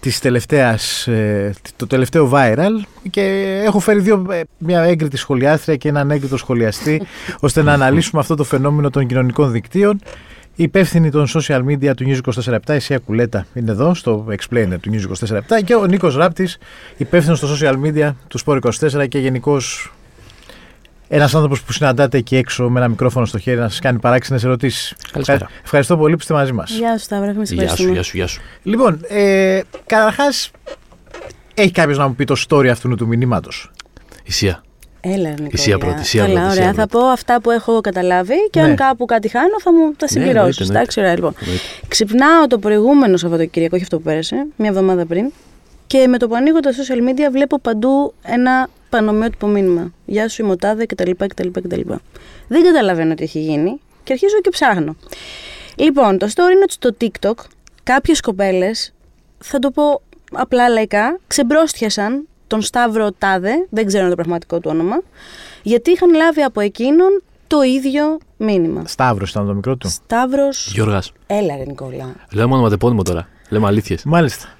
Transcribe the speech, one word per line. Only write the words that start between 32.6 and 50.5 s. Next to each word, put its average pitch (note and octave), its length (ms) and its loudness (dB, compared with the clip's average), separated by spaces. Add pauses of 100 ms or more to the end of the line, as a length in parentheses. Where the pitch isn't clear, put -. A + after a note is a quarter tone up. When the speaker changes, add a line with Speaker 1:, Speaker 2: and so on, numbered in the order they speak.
Speaker 1:
αυτού B2 260 0
του A#2 120 -2
μηνύματος; A#2 640 -2 (520)
Speaker 2:
Η F#2+ 100 -10
Σία. F#2 300 -2 (380)
Speaker 3:
Έλα, F#3 280 -2
Νικόλα. D3+ 240 -8
Speaker 2:
Η - 40 -4
Σία - 220 0
πρώτη, - 220 -2
η - 40 -6
Σία - 200 0
Speaker 3:
Καλά, F#3+ 160 2
Speaker 2:
πρώτη, F#3 80 0
η - 100 0
Speaker 3:
ωραία. F#3 40 2 (100)
Speaker 2:
Σία G#3 100 0
Speaker 3:
Θα G#3+ 60 0
Speaker 2:
πρώτη. A#3 160 2
Speaker 3:
πω C4 60 4
αυτά B3 300 0
που A#3 100 0
έχω A3+ 300 0
καταλάβει F3+ 540 0 (160)
και E4 100 0
Speaker 1:
Ναι. D#4 80 6
Speaker 3:
αν D4+ 80 4
κάπου B3 280 0
κάτι A3+ 240 0
χάνω F4+ 340 0
θα F4+ 100 2
μου E4 60 6
τα D#4+ 120 4 (100)
Speaker 2:
Ναι, D#4 80 -2
Speaker 3:
συμπληρώσεις. C4 280 2
Speaker 2:
εννοείται, F#3+ 260 2
εννοείται. F#3+ 160 0
Speaker 3:
Εντάξει, A3+ 220 -2
ωραία, F#3 140 2
λοιπόν. F3 260 -2
Speaker 2:
Εννοείται. - 220 -4 (260)
Speaker 3:
Ξυπνάω C#4 580 4
το A#3+ 120 2
προηγούμενο G#3+ 580 4
Σαββατοκύριακο, E3 580 0
όχι F3+ 100 0
αυτό F3 120 -4
που D#3+ 60 -4
πέρασε, D#3+ 440 -4 (100)
μια G#3+ 120 0
εβδομάδα F#3+ 380 2
πριν, F#3+ 260 -2 (540)
και C4 220 4
με B3 100 2
το A#3+ 100 0
που A3+ 60 -4
ανοίγω D4+ 260 2
τα C#4 100 0
social B3+ 280 -4 (100)
media C4+ 240 0
βλέπω C#4 280 0
παντού B3+ 600 0
ένα B3+ 460 0 (200)
πανομοιότυπο G#3+ 580 -2
μήνυμα. F3+ 460 0 (120)
«Γεια G#3+ 240 -2
σου, A3+ 140 -8
είμαι G3+ 100 0